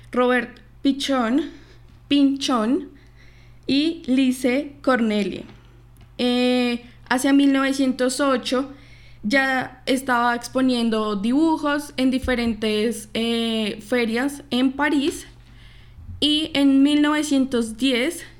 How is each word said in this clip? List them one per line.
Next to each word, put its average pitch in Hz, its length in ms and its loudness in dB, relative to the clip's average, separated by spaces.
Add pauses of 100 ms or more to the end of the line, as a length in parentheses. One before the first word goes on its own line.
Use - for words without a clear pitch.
(120)
Robert 247 480 0 (220)
Pichon, 277 680 0 (580)
Pinchon 277 840 0 (760)
y 311 380 0
Lise 262 800 0
Corneille. 214 640 0 (720)
Eh, 247 640 0 (240)
hacia 269 240 2
mil 277 220 6
novecientos 262 680 0
ocho 269 500 0 (520)
ya 262 640 -2
estaba 247 480 0
exponiendo 233 840 0
dibujos 294 800 0
en 262 140 0
diferentes, 233 1040 -2
eh, 226 640 -2
ferias 247 720 -2
en 254 220 2
París, 285 540 -2 (960)
y 302 320 0
en 277 300 4
mil 294 180 4
novecientos 269 800 0
diez 262 460 -2 (160)